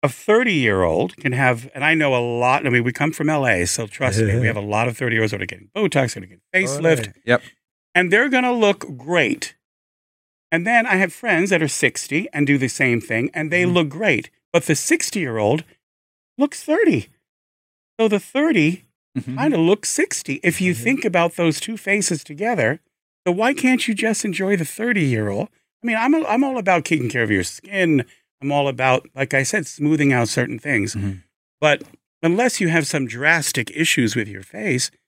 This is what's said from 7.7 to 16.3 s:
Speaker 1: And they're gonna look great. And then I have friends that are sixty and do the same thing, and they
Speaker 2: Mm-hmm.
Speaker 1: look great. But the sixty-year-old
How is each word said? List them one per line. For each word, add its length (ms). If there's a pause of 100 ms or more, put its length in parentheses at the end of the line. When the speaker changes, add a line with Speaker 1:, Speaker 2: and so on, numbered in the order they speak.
Speaker 1:
And 160
they're 200
gonna 240
look 420
great. 600 (920)
And 160
then 200
I 100
have 160
friends 380
that 120
are 60
sixty 640
and 140
do 100
the 120
same 340
thing, 320
and 160
they 140
Speaker 2:
Mm-hmm. 100
Speaker 1:
look 160
great. 400 (240)
But 100
the 100
sixty-year-old 880 (760)